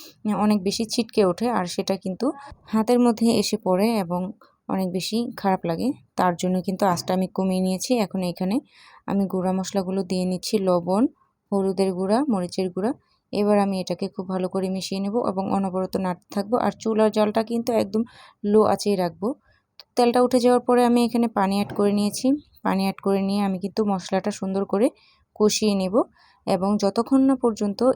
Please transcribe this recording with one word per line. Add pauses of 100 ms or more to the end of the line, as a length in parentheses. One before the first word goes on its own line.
(360)
অনেক
বেশি
ছিটকে
ওঠে,
আর
সেটা
কিন্তু (400)
হাতের
মধ্যে
এসে
পড়ে (120)
এবং (480)
অনেক
বেশি (180)
খারাপ
লাগে। (280)
তার
জন্য
কিন্তু
আঁচটা
আমি
কমিয়ে
নিয়েছি।
এখন
এখানে (500)
আমি
গুঁড়া
মশলাগুলো
দিয়ে
নিচ্ছি,
লবণ, (480)
হলুদের
গুঁড়া, (100)
মরিচের
গুঁড়া। (420)
এবার
আমি
এটাকে
খুব
ভালো
করে
মিশিয়ে
নেব (120)
এবং
অনবরত
নাড়তে
থাকবো।
আর
চুলার
জালটা
কিন্তু
একদম (420)
লো
আঁচেই
রাখবো। (640)
তেলটা
উঠে
যাওয়ার
পরে
আমি
এখানে
পানি
অ্যাড
করে
নিয়েছি। (360)
পানি
অ্যাড
করে
নিয়ে
আমি
কিন্তু
মশলাটা
সুন্দর
করে (480)
কষিয়ে
নেব (520)
এবং
যতক্ষণ
না
পর্যন্ত (160)